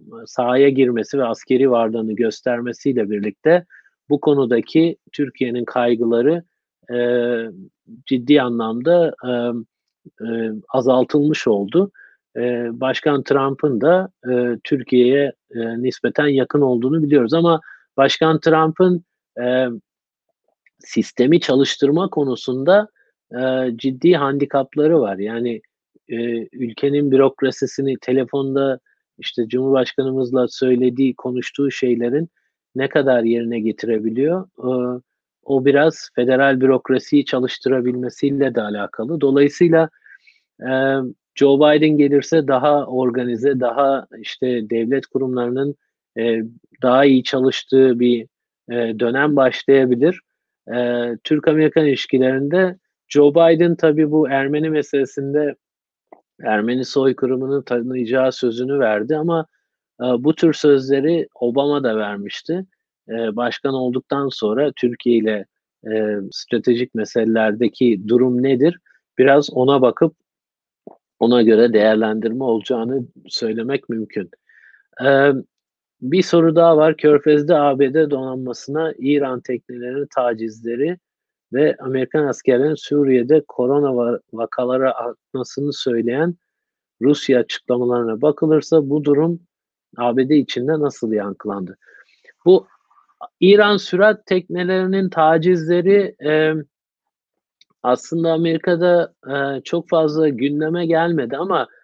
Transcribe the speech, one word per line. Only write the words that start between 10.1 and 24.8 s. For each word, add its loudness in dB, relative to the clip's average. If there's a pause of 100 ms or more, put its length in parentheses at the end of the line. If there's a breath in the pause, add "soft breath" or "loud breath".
e, -4 (180)
azaltılmış 0
oldu. 0 (460 soft breath)
E, -4
Başkan -2
Trump'ın -2
da, 2 (220)
e, -2
Türkiye'ye, 2 (220)
e, -6
nispeten -2
yakın 0
olduğunu 0
biliyoruz 2
ama 2 (360 loud breath)
Başkan 2
Trump'ın, 2 (360)
e, 0 (1120)
sistemi 0
çalıştırma 0
konusunda, 0 (520)
e, -2
ciddi 2
handikapları 0